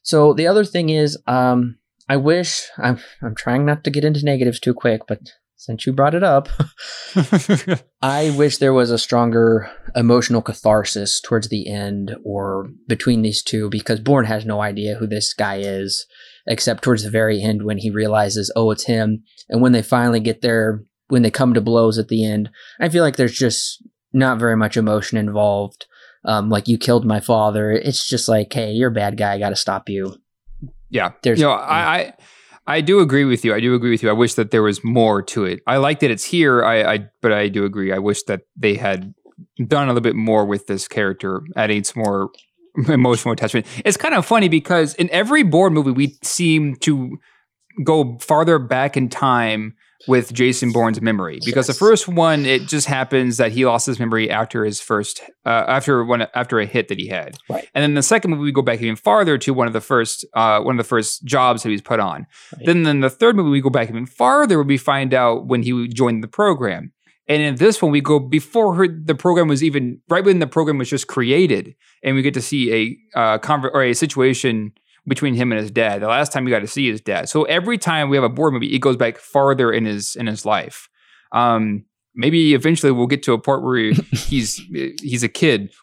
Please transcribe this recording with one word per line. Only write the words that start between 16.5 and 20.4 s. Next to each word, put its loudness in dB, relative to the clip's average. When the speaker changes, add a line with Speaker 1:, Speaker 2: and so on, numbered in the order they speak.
Speaker 1:
towards 2
the -10
very 0
end -2
when -4
he -4
realizes, 0
oh, 2
it's -4
him. 0
And 0
when 6
they 2
finally 2
get -4